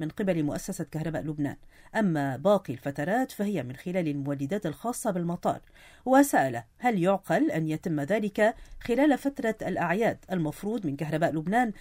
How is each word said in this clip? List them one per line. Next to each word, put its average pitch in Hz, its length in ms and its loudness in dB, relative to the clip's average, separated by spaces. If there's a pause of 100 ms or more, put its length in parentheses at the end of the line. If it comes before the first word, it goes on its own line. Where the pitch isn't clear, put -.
من 156 80 -4
قبل 180 340 -2
مؤسسة 170 420 -4
كهرباء 156 380 -6
لبنان، 147 340 -4 (400)
أما 151 400 0
باقي 185 360 2
الفترات 160 600 -2
فهي 202 300 -4
من 123 140 -8
خلال 180 320 -2
المولدات 143 580 -4
الخاصة 220 440 -4
بالمطار، 175 500 -2 (440)
وسأل: 247 580 4 (160)
"هل 220 240 2
يعقل 196 480 2
أن 160 180 -2
يتم 156 320 -2
ذلك 208 540 2 (260)
خلال 262 380 4
فترة 233 440 -2
الأعياد؟ 170 560 0 (140)
المفروض 190 540 -2
من 139 100 -2
كهرباء 156 360 0
لبنان 202 480 0